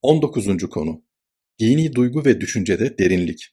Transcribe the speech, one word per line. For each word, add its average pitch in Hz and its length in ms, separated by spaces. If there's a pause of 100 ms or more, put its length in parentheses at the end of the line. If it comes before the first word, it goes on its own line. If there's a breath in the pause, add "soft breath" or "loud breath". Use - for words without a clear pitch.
On 151 200
dokuzuncu 101 480
konu. 78 340 (540)
Dini 139 360
duygu 123 300
ve 131 160
düşüncede 107 580
derinlik. 90 540